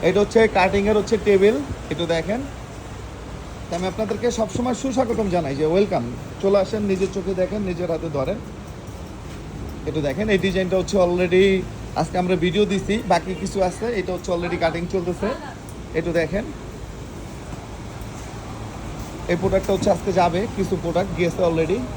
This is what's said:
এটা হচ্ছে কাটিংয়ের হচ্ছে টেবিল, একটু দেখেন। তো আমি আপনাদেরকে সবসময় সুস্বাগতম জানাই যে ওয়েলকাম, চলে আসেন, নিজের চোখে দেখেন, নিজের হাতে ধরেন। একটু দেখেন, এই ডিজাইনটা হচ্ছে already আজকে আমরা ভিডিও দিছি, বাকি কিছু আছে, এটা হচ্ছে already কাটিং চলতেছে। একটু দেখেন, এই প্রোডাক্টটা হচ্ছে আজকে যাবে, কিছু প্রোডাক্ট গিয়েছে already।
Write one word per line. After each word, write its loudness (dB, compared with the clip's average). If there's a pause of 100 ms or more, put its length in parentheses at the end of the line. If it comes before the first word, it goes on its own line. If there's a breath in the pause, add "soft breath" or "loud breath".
এটা 4
হচ্ছে 4 (180)
কাটিংয়ের 4
হচ্ছে 0 (120)
টেবিল, 6 (360)
একটু -2 (100)
দেখেন। -2 (1300)
তো -6
আমি -2
আপনাদেরকে 0 (120)
সবসময় 0
সুস্বাগতম 2
জানাই 0
যে 4
ওয়েলকাম, 4 (400)
চলে 6
আসেন, -2 (100)
নিজের 2
চোখে -2
দেখেন, 0
নিজের -2
হাতে -2
ধরেন। 0 (1500)
একটু -2
দেখেন, 0
এই 4
ডিজাইনটা 2
হচ্ছে -2 (100)
already 4 (560)
আজকে -2
আমরা 2 (100)
ভিডিও 4
দিছি, 0 (160)
বাকি 2 (100)
কিছু -4 (120)
আছে, -6 (140)
এটা -2
হচ্ছে -6
already -2
কাটিং 0 (100)
চলতেছে। 0 (720)
একটু 0
দেখেন, 0 (3000)
এই 2
প্রোডাক্টটা 2
হচ্ছে 2
আজকে -2
যাবে, 4 (160)
কিছু 0 (100)
প্রোডাক্ট 0
গিয়েছে 0
already। 2 (180)